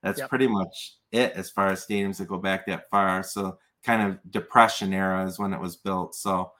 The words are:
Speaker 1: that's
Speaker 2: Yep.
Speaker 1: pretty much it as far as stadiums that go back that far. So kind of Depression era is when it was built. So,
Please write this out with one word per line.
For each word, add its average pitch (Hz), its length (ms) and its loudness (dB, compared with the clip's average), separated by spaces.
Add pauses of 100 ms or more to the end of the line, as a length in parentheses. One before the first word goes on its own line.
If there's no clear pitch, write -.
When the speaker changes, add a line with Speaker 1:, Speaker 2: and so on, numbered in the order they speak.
Speaker 1:
that's 101 180 -2
Speaker 2:
Yep. 135 100 -8
Speaker 1:
pretty 131 180 4
much 95 480 -4 (160)
it 120 220 2
as 95 160 -10
far 98 180 2
as 95 180 -2
stadiums 98 320 -2
that 98 100 -6
go 95 100 -6
back 95 280 -2
that 92 240 -6
far. 95 320 2
So 95 360 -6 (260)
kind 113 180 4 (100)
of 92 60 -10 (120)
Depression 110 640 4
era 95 320 0
is 95 120 -8
when 101 160 -2
it 65 60 -6
was 87 160 -8
built. 92 380 -4
So, 92 460 -2